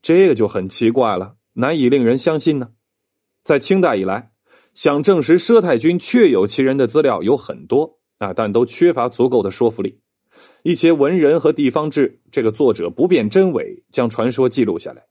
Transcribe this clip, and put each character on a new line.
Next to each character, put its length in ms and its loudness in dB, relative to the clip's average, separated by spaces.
这 260 4
个 60 2
就 120 0
很 220 -6
奇 220 0
怪 260 0
了， 200 -10
难 240 -2
以 100 2
令 160 2
人 140 2
相 200 -2
信 200 0
呢。 100 -10
在 160 0
清 220 0
代 160 2
以 80 -2
来， 280 -8
想 280 0
证 200 2
实 160 2
佘 220 4
太 180 0
君 200 0
确 320 2
有 160 2
其 160 -4
人 140 0
的 100 0
资 160 0
料 200 0
有 140 2
很 300 -14
多 320 -2
啊， 140 -8
但 200 -4
都 140 2
缺 260 0
乏 160 -2
足 200 0
够 140 2
的 80 -4
说 200 -2
服 120 -10
力。 180 -8
一 120 -2
些 180 2
文 260 2
人 220 2
和 120 2
地 180 -2
方 200 -4
志， 300 -2
这 120 -4
个 100 -2
作 200 0
者 180 -6
不 180 -2
辨 200 0
真 240 2
伪， 380 -8
将 180 -2
传 220 -4
说 180 0
记 160 0
录 140 -2
下 140 -14
来 180 -20